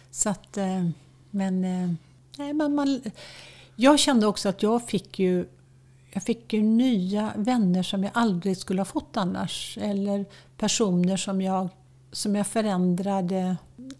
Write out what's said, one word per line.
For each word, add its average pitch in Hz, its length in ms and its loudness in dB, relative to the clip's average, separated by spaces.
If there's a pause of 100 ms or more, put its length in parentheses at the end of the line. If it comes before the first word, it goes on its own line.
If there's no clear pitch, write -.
(120)
Så - 180 -4
att, - 280 -8
eh, 185 320 -2 (420)
men, 190 320 -2
eh, 180 280 -2 (460)
nej, 285 160 -8
men 294 220 0
man, 277 260 0 (760)
jag 277 240 6
kände 240 280 4
också 202 220 0
att 190 140 -2
jag 233 240 2
fick - 320 -4
ju, 180 260 2 (680)
jag 196 100 -6
fick 233 300 -4
ju 214 100 2
nya 214 720 2
vänner 202 480 2
som 190 200 -2
jag 202 120 -4
aldrig 190 420 0
skulle 190 220 -4
ha 196 60 -2
fått - 320 -6
annars, 190 640 -4
eller 202 440 -2 (320)
personer 185 600 2
som 190 240 -4
jag, 190 280 -2 (420)
som 208 240 -2
jag 202 120 0
förändrade 185 1080 0 (420)